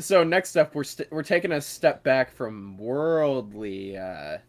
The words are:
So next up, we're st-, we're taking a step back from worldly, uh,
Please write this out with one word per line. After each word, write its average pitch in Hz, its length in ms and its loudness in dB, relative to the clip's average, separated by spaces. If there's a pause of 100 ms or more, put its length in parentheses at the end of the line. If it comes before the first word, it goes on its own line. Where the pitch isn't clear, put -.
So 180 220 6
next 165 340 0
up, 151 180 4
we're 143 100 -4
st-, - 260 -10
we're 156 120 -4
taking 175 300 0
a 147 100 0
step - 400 0
back 131 320 4
from 101 420 -10
worldly, 107 1200 -2
uh, 78 420 -10 (100)